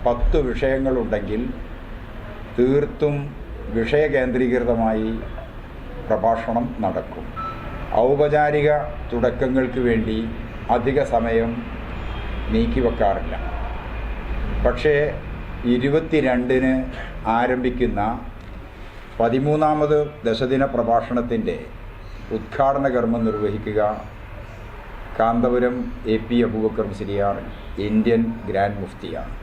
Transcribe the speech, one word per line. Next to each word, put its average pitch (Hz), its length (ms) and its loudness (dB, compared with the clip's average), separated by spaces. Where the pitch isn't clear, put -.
പത്ത് 120 340 4
വിഷയങ്ങളുണ്ടെങ്കിൽ 117 920 0
തീർത്തും 143 580 2
വിഷയകേന്ദ്രീകൃതമായി 120 1300 2
പ്രഭാഷണം 113 580 2
നടക്കും. - 420 -4
ഔപചാരിക 147 640 4
തുടക്കങ്ങൾക്ക് 123 760 2
വേണ്ടി 110 280 2
അധിക 131 280 2
സമയം 113 360 2
നീക്കിവെക്കാറില്ല. 113 800 2
പക്ഷേ 135 280 4
ഇരുപത്തിരണ്ടിന് 131 960 2
ആരംഭിക്കുന്ന 123 640 0
പതിമൂന്നാമത് 151 800 4
ദശദിന 131 360 2
പ്രഭാഷണത്തിൻ്റെ 113 840 0
ഉദ്ഘാടന 139 580 2
കർമ്മം 117 320 2
നിർവഹിക്കുക 104 540 0
കാന്തപുരം 123 580 4
എ - 20 2
പി 120 180 4
അബൂബക്കർ 110 460 0
മുസ്ലിയാർ, 101 420 -2
ഇന്ത്യൻ 113 340 4
ഗ്രാൻഡ് 101 360 0
മുഫ്തിയാണ്. 78 580 -10